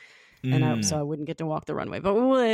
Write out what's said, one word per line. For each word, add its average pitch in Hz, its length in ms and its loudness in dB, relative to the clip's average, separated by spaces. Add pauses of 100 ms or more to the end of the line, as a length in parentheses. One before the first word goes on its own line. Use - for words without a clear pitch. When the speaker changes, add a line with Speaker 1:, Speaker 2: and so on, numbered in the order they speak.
(420)
Speaker 1:
And 131 220 2
I, 123 120 4
Speaker 2:
Mm. 110 100 -2
Speaker 1:
so 151 120 0
I 147 60 -2
wouldn't 151 240 -6
get 160 120 -10
to 165 60 -6
walk 156 200 -6
the 147 100 -6
runway. - 240 -6
But 196 140 0
we'll, 254 220 4 (180)